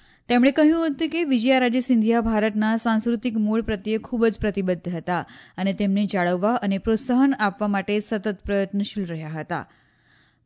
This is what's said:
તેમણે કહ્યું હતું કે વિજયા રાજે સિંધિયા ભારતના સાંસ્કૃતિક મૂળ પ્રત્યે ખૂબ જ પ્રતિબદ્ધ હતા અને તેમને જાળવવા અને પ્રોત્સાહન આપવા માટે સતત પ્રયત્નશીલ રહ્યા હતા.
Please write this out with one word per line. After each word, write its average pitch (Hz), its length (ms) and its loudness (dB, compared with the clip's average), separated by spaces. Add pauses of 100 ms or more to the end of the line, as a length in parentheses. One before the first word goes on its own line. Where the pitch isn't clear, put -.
(280)
તેમણે 247 220 6
કહ્યું 320 360 4
હતું 311 220 -2
કે 330 160 -2
વિજયા 262 340 2
રાજે 247 220 2
સિંધિયા 233 400 2
ભારતના 214 560 0
સાંસ્કૃતિક 226 600 -2
મૂળ 214 260 0
પ્રત્યે 214 360 -4
ખૂબ 226 280 0
જ 214 120 0
પ્રતિબદ્ધ 185 500 -2
હતા 170 380 -4 (300)
અને 190 160 -2
તેમને 202 340 0
જાળવવા 180 480 0
અને 196 240 -2
પ્રોત્સાહન 247 560 2
આપવા 208 340 -2
માટે 202 320 -2
સતત 202 440 -4
પ્રયત્નશીલ 202 600 -2
રહ્યા 160 240 -8
હતા. 156 420 -8 (760)